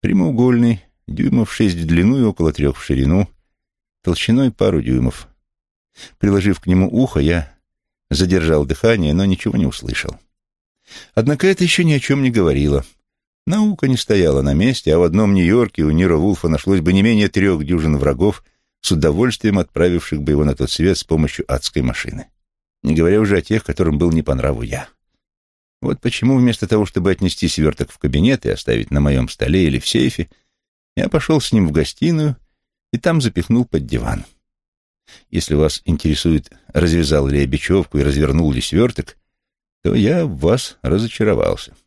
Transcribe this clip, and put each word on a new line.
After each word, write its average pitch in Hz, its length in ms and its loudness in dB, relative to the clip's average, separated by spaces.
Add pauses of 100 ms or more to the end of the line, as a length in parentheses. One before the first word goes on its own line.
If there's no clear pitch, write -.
Прямоугольный, 117 800 2 (240)
дюймов - 460 -2
шесть 98 220 0
в 82 100 -4
длину 87 340 2
и 123 40 2
около 85 300 0
трех 71 240 -2
в - 60 -16
ширину, 76 460 0 (720)
толщиной 113 500 0
пару 95 300 0
дюймов. 62 460 -2 (920)
Приложив 98 420 0
к - 80 -8
нему 92 240 2
ухо, 123 280 0
я 78 340 0 (560)
задержал 80 560 2
дыхание, 90 480 0
но 95 120 0
ничего 98 320 -2
не 80 80 0
услышал. - 520 -8 (960)
Однако 143 340 0
это 185 160 2
еще 175 200 0
ни 160 100 4
о 139 60 2
чем 139 220 -2
не 127 100 2
говорило. 71 540 2 (600)
Наука 202 420 0
не 127 100 0
стояла 82 440 2
на 69 120 0
месте, 95 400 0
а 82 60 4
в 87 40 4
одном 98 300 2
Нью-Йорке 95 500 2
у 76 80 2
Ниро 85 260 2
Вулфа 87 300 0
нашлось 85 340 0
бы 87 120 0
не 98 80 4
менее 107 280 2
трех 95 340 0
дюжин 78 340 0
врагов, 71 460 0 (380)
с - 100 -4
удовольствием 95 680 0
отправивших 85 600 -2
бы 73 120 0
его 73 100 2
на 73 120 0
тот - 140 -4
свет 90 280 0
с - 60 -10
помощью 78 480 -2
адской 65 300 -4
машины. - 460 -6 (560)
Не 78 120 0
говоря 90 260 4
уже 101 160 2
о - 40 0
тех, 107 220 -4
которым 78 340 -2
был 85 140 2
не 80 100 0
по 69 140 -2
нраву 62 260 -2
я. 60 280 -10 (920)
Вот 139 200 -6
почему 127 360 0
вместо 120 300 0
того, 107 180 2
чтобы 95 260 -2
отнести 90 360 -2
сверток 76 440 -2
в - 60 -20
кабинет 82 480 0
и - 40 -2
оставить 55 420 -4
на 71 80 0
моем 67 300 0
столе 80 360 0
или 64 140 0
в - 80 -8
сейфе, - 420 -2 (680)
я - 140 -4
пошел 156 320 0
с - 100 -6
ним 95 160 2
в 76 40 -2
гостиную 151 680 -2 (540)
и - 60 -4
там 165 240 0
запихнул 113 440 0
под 71 200 -4
диван. 58 400 -6 (1040)
Если 76 260 -2
вас 76 300 0
интересует, 78 680 0 (160)
развязал 78 600 0
ли 71 120 0
я 69 60 2
бечевку 76 520 -2
и 69 60 2
развернул 73 480 0
ли 62 100 -2
сверток, - 560 -2 (640)
то - 140 -2
я 165 300 2
в 87 120 -8
вас 90 440 -2
разочаровался. 98 920 -2 (120)